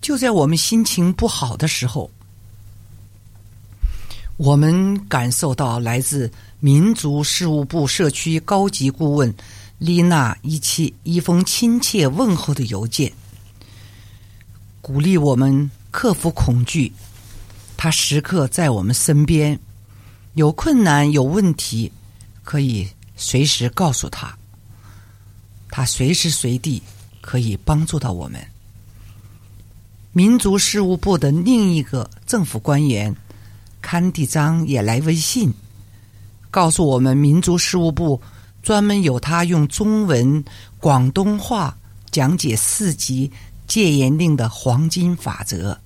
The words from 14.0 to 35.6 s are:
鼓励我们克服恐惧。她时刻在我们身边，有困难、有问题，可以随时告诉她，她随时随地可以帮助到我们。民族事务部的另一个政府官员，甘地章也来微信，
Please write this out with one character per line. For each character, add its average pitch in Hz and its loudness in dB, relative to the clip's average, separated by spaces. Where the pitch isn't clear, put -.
鼓 135 -4
励 180 4
我 143 4
们 135 2
克 220 0
服 165 -2
恐 123 2
惧。 139 -2
她 160 -2
时 147 0
刻 151 0
在 151 0
我 107 0
们 98 0
身 147 2
边， 151 2
有 151 4
困 254 2
难、 147 4
有 147 2
问 175 2
题， 113 -6
可 151 -2
以 110 -2
随 - 0
时 127 -2
告 170 0
诉 - -6
她， - -14
她 - -6
随 131 0
时 175 -2
随 127 -2
地 123 -4
可 - -4
以 110 -2
帮 156 2
助 160 -4
到 135 -4
我 85 -10
们。 55 -14
民 208 6
族 202 0
事 202 0
务 185 0
部 185 0
的 139 2
另 190 2
一 151 0
个 123 -6
政 220 0
府 120 -4
官 143 0
员， 104 -2
甘 175 -2
地 160 -2
章 160 0
也 135 0
来 113 0
微 156 0
信， 165 -2